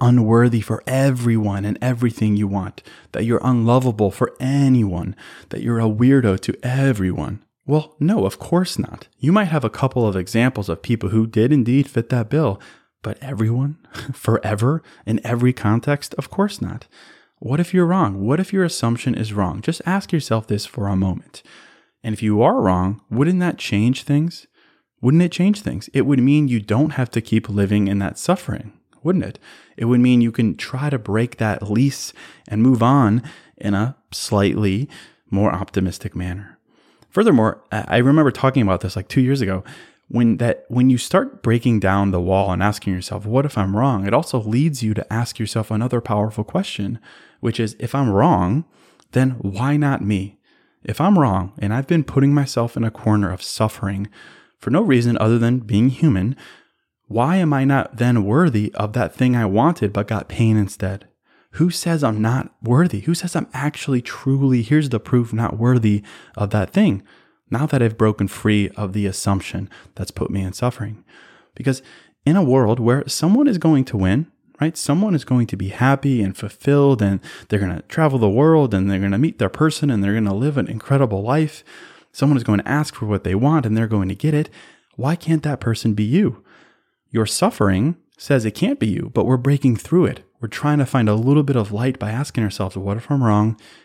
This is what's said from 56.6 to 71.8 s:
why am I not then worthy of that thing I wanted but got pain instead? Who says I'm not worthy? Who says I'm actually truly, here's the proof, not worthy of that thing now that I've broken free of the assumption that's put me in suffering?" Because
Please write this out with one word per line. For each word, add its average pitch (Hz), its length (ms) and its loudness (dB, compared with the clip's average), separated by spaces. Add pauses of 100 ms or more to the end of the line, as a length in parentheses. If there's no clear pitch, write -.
why 131 300 0
am 160 160 2
I 135 120 0
not 135 320 0
then 120 260 2
worthy 110 520 2
of 104 180 -4
that - 220 -2
thing 127 200 2
I 117 100 2
wanted 107 480 0
but 104 140 -2
got 104 220 -4
pain 113 280 2
instead? 95 500 -4 (460)
Who 170 180 2
says 165 320 -2
I'm 107 180 0
not 117 400 -2
worthy? 127 400 2
Who 170 140 0
says - 200 -8
I'm - 180 -4
actually 135 500 -4
truly, 135 580 0
here's 143 280 0
the 117 100 -2
proof, 120 340 0
not 113 240 -2
worthy 110 460 2 (320)
of 101 160 -4
that 104 180 0
thing 160 320 2 (480)
now 131 160 -2
that 139 160 0
I've 110 160 0
broken 107 300 2
free 104 500 0
of 101 160 -6
the 101 140 -2
assumption 98 600 -4 (280)
that's - 160 -10
put - 180 -6
me 98 140 -4
in 95 100 -6
suffering?" 107 500 -6 (520)
Because - 260 -4 (420)